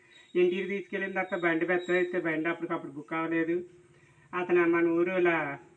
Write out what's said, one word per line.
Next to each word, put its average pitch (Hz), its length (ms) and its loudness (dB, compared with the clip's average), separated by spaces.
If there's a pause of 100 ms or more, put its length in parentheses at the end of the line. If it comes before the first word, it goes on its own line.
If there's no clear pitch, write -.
(360)
ఎన్టీఆర్కి 185 420 2
తీసుకెళ్ళిన 190 340 -6
తర్వాత 185 320 -2
బండి 165 220 2
పెద్ద 175 260 0
అయితే 180 280 2
బండి 160 300 -2
అప్పటికప్పుడు 165 420 -6
బుక్ 143 220 -12
అవ్వలేదు. 165 500 -2 (760)
అతను 175 280 4
మన 170 200 4
ఊరు 170 240 2
ఇలా 165 480 0 (180)